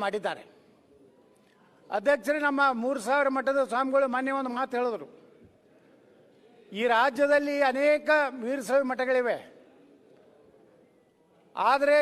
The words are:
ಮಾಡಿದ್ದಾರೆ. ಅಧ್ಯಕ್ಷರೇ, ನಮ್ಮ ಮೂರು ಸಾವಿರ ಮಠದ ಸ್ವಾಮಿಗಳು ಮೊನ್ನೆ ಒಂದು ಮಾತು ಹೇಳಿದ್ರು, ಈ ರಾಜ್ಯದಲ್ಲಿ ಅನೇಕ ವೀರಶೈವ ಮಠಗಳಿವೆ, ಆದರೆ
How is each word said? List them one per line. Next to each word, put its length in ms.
ಮಾಡಿದ್ದಾರೆ. 400
ಅಧ್ಯಕ್ಷರೇ, 580
ನಮ್ಮ 140
ಮೂರು 240
ಸಾವಿರ 300
ಮಠದ 240
ಸ್ವಾಮಿಗಳು 440
ಮೊನ್ನೆ 240
ಒಂದು 180
ಮಾತು 200
ಹೇಳಿದ್ರು, 300
ಈ 40
ರಾಜ್ಯದಲ್ಲಿ 600
ಅನೇಕ 380
ವೀರಶೈವ 480
ಮಠಗಳಿವೆ, 460
ಆದರೆ 320